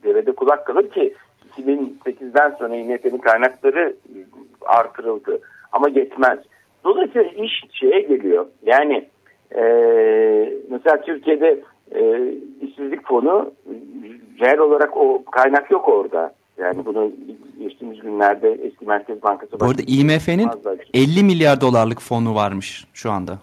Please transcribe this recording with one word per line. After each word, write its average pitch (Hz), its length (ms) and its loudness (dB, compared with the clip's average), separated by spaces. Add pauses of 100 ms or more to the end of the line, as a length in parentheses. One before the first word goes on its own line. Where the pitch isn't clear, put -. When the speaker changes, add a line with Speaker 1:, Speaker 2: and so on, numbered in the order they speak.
Speaker 1:
devede 208 280 0
kulak 139 360 -2
kalır 160 220 -2
ki 196 240 -2 (380)
iki 135 160 -8
bin 139 380 -4
sekizden 139 540 -2
sonra 117 160 -6
I 117 80 -8
M 120 140 -6
F'in 123 200 -4
kaynakları 127 800 0 (680)
artırıldı. 113 760 -2 (320)
Ama 143 180 2
yetmez. 131 500 0 (440)
Dolayısıyla 220 460 0
iş 220 420 -8
şeye 147 300 2
geliyor. 90 440 0 (200)
Yani, 135 400 2 (500)
e, 117 80 0 (1040)
mesela 147 320 0
Türkiye'de, 151 580 0 (360)
e, 117 380 0 (280)
işsizlik 139 460 -10
fonu, 139 440 0 (880)
reel 131 200 4
olarak 147 380 2
o 131 340 2
kaynak 131 400 2
yok 185 180 2
orada. 95 440 0 (240)
Yani 90 280 -4
bunu 107 260 -2 (480)
geçtiğimiz 110 400 -14
günlerde 104 520 0
eski - 340 -10
Merkez 202 380 -4
Bankası - 360 -4
Speaker 2:
Bu 107 60 0
arada 131 120 0
Speaker 1:
Başkanı 131 200 -2
Speaker 2:
I 139 60 4
M 156 160 2
F'nin 175 280 -2
Speaker 1:
Fazla 104 280 -6 (180)
Speaker 2:
elli 151 300 4
milyar 156 380 4
dolarlık 117 400 2
fonu 117 340 -4
varmış 98 580 -4
şu - 180 -8
anda. 95 320 -8